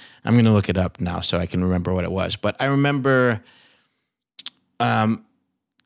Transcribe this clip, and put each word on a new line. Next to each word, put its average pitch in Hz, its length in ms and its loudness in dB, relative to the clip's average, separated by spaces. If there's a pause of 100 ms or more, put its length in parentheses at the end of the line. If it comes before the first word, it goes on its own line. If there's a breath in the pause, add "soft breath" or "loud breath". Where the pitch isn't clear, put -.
(240 loud breath)
I'm 113 120 2
gonna 113 160 6
look 104 160 4
it 92 80 -2
up 92 240 -2
now 87 200 -4
so - 180 -2
I 87 80 -2
can 90 160 -4
remember 90 320 0
what 90 80 -2
it 87 80 -6
was. 90 240 -4
But - 260 -4
I 135 60 0
remember, 135 760 0 (1400 soft breath)
um, 110 440 0 (600)